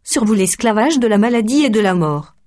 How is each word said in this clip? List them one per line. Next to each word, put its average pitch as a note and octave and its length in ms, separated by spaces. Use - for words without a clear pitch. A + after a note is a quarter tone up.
sur A#3 220
vous A3 80
l'esclavage G#3+ 640
de A#3+ 80
la A3 100
maladie A#3 480
et C4+ 60
de G#3+ 100
la G3 140
mort. D3+ 400